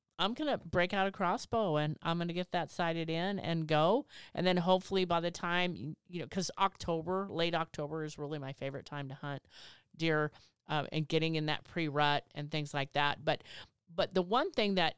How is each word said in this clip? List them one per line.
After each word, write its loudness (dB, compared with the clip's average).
I'm 2
gonna 0
break 2
out 2
a -2
crossbow, 2
and 2
I'm 0
gonna -2
get -4
that -2
sighted -2
in 0
and 0
go. 4
And 0
then 4
hopefully 4
by 2
the 0
time, 0
y-, -8
you -8
know, -8
'cause -4
October, -2
late 0
October -4
is -10
really -6
my -8
favorite -8
time -8
to -12
hunt -8
deer, 2
uh, 0
and 0
getting 0
in -2
that -4
pre-rut 0
and -8
things -4
like -4
that. 0
But, 0
but -2
the 4
one 0
thing 2
that 2